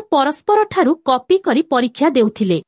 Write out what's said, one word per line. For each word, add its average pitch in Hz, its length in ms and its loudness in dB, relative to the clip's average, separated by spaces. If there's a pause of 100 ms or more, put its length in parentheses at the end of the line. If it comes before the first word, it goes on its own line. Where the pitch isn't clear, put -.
(120)
ପରସ୍ପରଠାରୁ 320 800 0 (140)
କପି 254 320 0
କରି 302 260 0
ପରୀକ୍ଷା 254 460 -2
ଦେଉଥିଲେ। 214 480 0 (100)